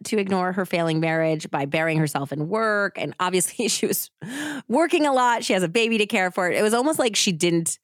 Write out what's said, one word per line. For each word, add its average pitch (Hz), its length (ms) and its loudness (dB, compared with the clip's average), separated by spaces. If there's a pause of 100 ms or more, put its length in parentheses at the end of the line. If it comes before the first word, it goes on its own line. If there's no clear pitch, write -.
to - 120 -4
ignore 190 360 0
her 185 120 -2
failing 165 360 0
marriage 160 500 0
by 143 160 -2
burying 160 320 0
herself 143 340 -2
in 151 160 -4
work. 208 480 -2
And - 220 -6
obviously 185 500 0
<laughs> - 0 -
she - 180 0
was - 240 -4 (580)
working 302 380 2
a 285 60 2
lot. 247 320 2
She - 80 -2
has 185 100 2
a 170 60 0
baby 226 300 2
to 208 80 2
care 185 240 0
for. 180 200 0
It 120 120 0
was 214 120 2
almost 285 240 2
like 262 180 0
she - 160 2
didn't 170 520 0